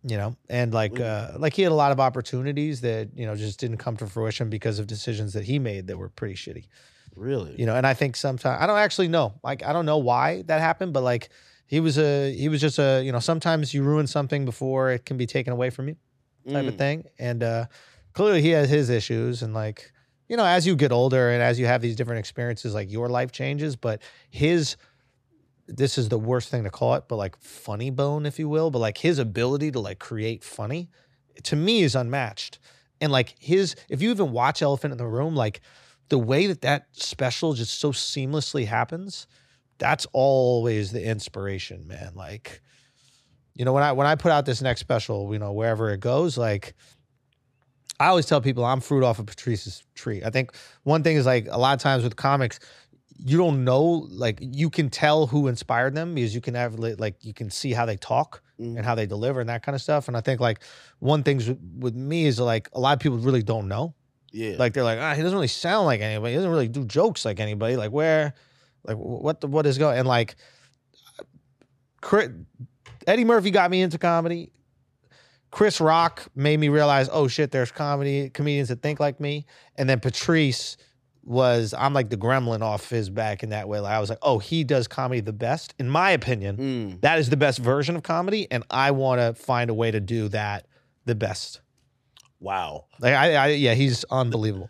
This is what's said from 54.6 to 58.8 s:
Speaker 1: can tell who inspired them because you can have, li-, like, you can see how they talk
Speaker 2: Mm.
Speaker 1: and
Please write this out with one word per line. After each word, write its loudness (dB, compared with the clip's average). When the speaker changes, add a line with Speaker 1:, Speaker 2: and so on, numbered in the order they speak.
Speaker 1:
can 0
tell 4
who 2
inspired 0
them -6
because 0
you -4
can -6
have, -4
li-, -4
like, -4
you -12
can -8
see -4
how 0
they -2
talk -4
Speaker 2:
Mm. -8
Speaker 1:
and -4